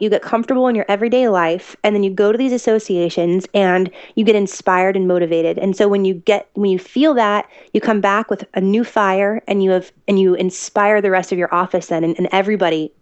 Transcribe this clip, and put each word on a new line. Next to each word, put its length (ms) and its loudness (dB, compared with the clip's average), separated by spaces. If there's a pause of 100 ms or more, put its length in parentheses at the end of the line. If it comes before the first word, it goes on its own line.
You 80 -2
get 120 0
comfortable 460 -2
in 80 0
your 140 -2
everyday 400 0
life, 440 -2 (120)
and 100 2
then 80 2
you 80 0
go 220 2
to 40 0
these 140 0
associations, 1000 0
and 360 2 (260)
you 100 2
get 100 4
inspired 640 0
and 100 0
motivated. 500 0
And 200 -2
so 100 2
when 160 0
you 120 0
get, 400 -2
when 140 0
you 100 0
feel 340 0
that, 360 0 (240)
you 60 2
come 220 0
back 280 0
with 140 -4 (120)
a 40 -2
new 240 0
fire, 640 -2
and 160 0
you 80 2
have, 180 -2 (160)
and 140 2
you 140 4
inspire 680 0
the 100 0
rest 200 -2
of 80 -2
your 160 -2
office 320 -2
then, 160 -2
and, 140 -2
and 160 -2
everybody 580 -2 (100)